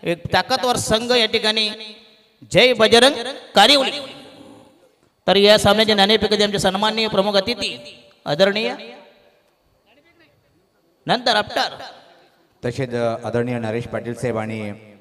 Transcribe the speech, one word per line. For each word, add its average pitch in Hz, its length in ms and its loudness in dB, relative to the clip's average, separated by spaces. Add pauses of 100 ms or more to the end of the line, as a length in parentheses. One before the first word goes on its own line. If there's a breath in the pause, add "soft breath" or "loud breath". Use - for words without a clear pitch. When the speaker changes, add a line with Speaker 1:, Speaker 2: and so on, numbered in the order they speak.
Speaker 1:
एक 170 300 -6
ताकदवर 247 440 -2
संघ 233 360 -2
या 233 140 2
ठिकाणी 214 440 -2 (800)
जय 233 220 4
बजरंग 233 420 4 (400)
कारिवली. 262 460 4 (1300)
तर 185 100 2
या 202 220 6
सामन्याचे 214 360 2
नाणेफेक 202 480 2
आमचे 202 160 -2
सन्माननीय 214 500 -2
प्रमुख 202 260 0
अतिथी 196 680 -4 (220)
आदरणीय 202 500 0 (2250)
नंतर 233 300 0
after 208 320 -2 (960)
Speaker 2:
तसेच, 120 300 -6
अ, 117 300 -2
आदरणीय 120 340 -4
नरेश 113 280 -6
पाटील 113 280 -8
साहेब 117 240 -4
आणि 110 340 -8 (280)